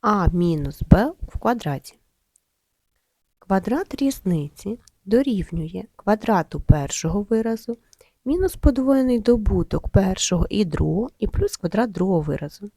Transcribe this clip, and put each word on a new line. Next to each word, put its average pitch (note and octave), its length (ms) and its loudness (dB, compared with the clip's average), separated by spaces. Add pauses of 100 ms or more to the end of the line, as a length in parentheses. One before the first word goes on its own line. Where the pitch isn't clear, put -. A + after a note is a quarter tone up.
А G#3 260 2
мінус E3 540 0
Б A#3 400 6
в - 180 -10
квадраті. G#3+ 600 -4 (1400)
Квадрат G#3+ 600 -2
різниці G3 800 -2 (260)
дорівнює G3 800 -2 (120)
квадрату G3+ 640 0
першого D3+ 720 -4
виразу A3+ 480 -4 (480)
мінус F4+ 300 -2
подвоєний C4 640 4
добуток G#3 680 0
першого F3+ 600 2
і G#3 160 0
другого D#3+ 440 -2 (100)
і G#3+ 80 -2
плюс - 300 -2
квадрат G#3 340 -2
другого F3+ 300 0
виразу. D3 560 -6